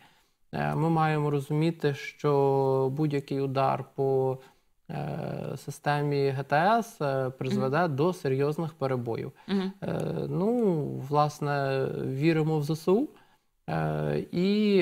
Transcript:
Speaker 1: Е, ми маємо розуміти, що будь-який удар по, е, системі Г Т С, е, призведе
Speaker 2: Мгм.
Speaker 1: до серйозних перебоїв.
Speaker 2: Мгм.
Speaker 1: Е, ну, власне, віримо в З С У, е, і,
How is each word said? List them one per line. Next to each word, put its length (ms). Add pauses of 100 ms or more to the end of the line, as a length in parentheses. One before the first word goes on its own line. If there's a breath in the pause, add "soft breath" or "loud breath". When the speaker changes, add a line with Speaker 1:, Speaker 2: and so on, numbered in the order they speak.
(540 soft breath)
Speaker 1:
Е, 220
ми 140
маємо 400
розуміти, 640
що 960
будь-який 500
удар 440 (100)
по, 420 (540 loud breath)
е, 640
системі 720
Г 140
Т 400
С, 180
е, 280
призведе 580
Speaker 2:
Мгм. 80
Speaker 1:
до 180
серйозних 600
перебоїв. 580 (160 loud breath)
Speaker 2:
Мгм. 240 (120)
Speaker 1:
Е, 140 (320)
ну, 440 (360)
власне, 760 (200)
віримо 540
в 40
З 120
С 120
У, 200 (640 soft breath)
е, 640
і, 500